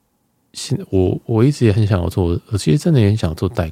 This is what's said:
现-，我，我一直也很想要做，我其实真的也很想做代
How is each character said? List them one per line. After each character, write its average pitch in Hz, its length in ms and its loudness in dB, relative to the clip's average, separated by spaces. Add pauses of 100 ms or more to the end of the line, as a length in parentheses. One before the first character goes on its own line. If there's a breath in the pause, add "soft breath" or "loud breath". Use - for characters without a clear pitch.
(520)
现-， - 260 -6 (140)
我， 92 340 2
我 110 180 0
一 139 60 4
直 143 160 0
也 110 60 4
很 104 160 2
想 92 140 0
要 85 80 -2
做， 85 280 -2 (100)
我 107 100 -4
其 - 140 -4
实 151 60 2
真 170 160 0
的 135 60 4
也 104 80 4
很 104 80 2
想 85 180 -2
做 - 140 -4
代 80 240 -4